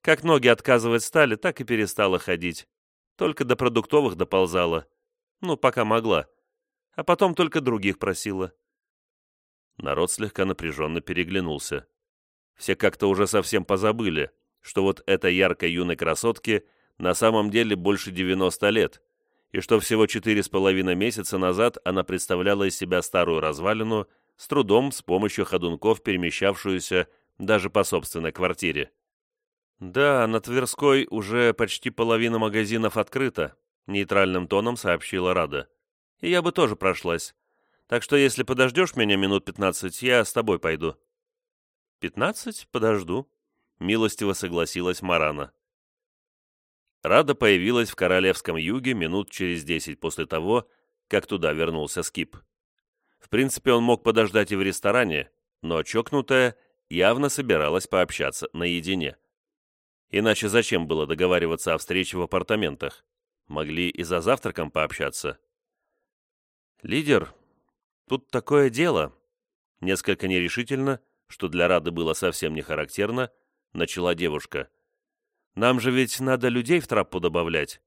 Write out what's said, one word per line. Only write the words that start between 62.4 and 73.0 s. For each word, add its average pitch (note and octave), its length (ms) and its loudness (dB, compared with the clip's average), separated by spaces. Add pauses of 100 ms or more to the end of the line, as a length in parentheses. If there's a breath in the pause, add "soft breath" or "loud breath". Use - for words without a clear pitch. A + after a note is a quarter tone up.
Могли D#2 420 -4
и - 140 -8
за E2+ 180 -2
завтраком F2 500 -4
пообщаться. D2+ 680 -6 (1400)
«Лидер, C3 520 0 (720)
тут C3 220 -4
такое C#3 400 2
дело», A#2 440 0 (680)
несколько F#2+ 480 -2
нерешительно, A#2+ 720 -2 (260)
что - 220 -8
для E2+ 200 2
Рады E2+ 220 2
было E2 220 -2
совсем E2 420 -2
не D#2 80 -6
характерно, G#2 680 -4 (420)